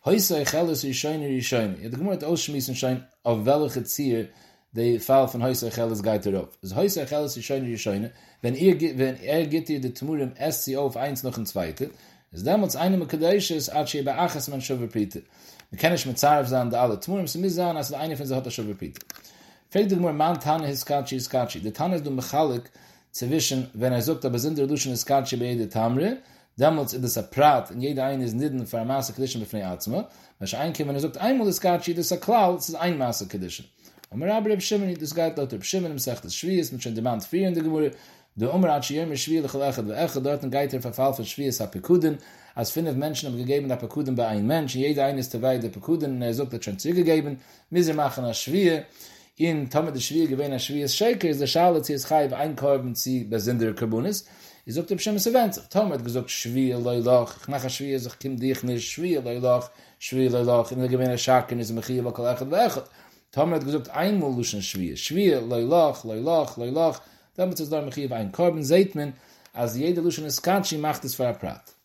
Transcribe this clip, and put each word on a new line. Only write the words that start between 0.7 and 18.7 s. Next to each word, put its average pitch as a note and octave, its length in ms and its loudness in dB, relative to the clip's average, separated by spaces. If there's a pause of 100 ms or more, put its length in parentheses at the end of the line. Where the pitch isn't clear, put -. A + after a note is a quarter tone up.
ראשונה D3 480 -4
ראשונה. A#2 460 0
יא, A2+ 80 -10
די B2+ 80 -6
גמרא F#3+ 140 -2
האט F3 120 -4
אויסשמיסן D3 500 -2
שוין, B2+ 240 -2 (280)
אויף A#2 180 2
וועלכע C#3 380 2
ציר A#2 440 -2 (480)
די A#2 260 2
פאל C3+ 280 4
פון A#2+ 140 -4
הוסא B2+ 240 0
החלות A2+ 360 -2
גייט G#2 260 0
עראף. F#2+ 360 -2
דאס F#2+ 80 -10
הוסא F3 280 0
החלות D3 380 -2
ראשונה B2+ 340 -4
ראשונה, G#2+ 360 -2 (360)
ווען B2 120 0
ער F3 180 6
גי-, D3+ 240 0
ווען C3 240 2
ער D3+ 220 2
גיט D3+ 240 -2
דיר D3 140 -2
די B2+ 80 -4
תמורים, C#3 480 -4
עסט D3 280 -2
זי C3+ 100 -2
אויף C3+ 220 0
איינס C3+ 280 -4
נאך A#2 140 -4
א A2 40 -4
צווייטע, E2+ 420 -4 (480)
איז F2 100 -8
דעמאלטס F#3 320 2
איינער F#3 240 2
מיט D3 100 -4
קידושין, E3+ 480 2 (140)
עד D3+ 160 0
שבאחת C#3+ 600 -2
מן C3+ 120 -6
שווה B2 260 -4
פריטה. G#2+ 320 -2 (520)
מיר A2 100 -6
קענען E3+ 120 4
נישט C#3+ 140 -2
מיט B2 80 -4
צערף D3 320 4
זאגן, B2 220 2
דא B2 160 4
אלע A2 100 2
תמורים, F3+ 320 -4
זיי E3+ 140 -4
מוז F#3+ 120 0
זאגן, E3+ 240 0
אז C#3 160 -4
איינער D3 240 -4
פון C#3+ 80 -8
זיי C3 120 -2
האט B2+ 100 -4
א - 20 -6
שווה G#2+ 240 -6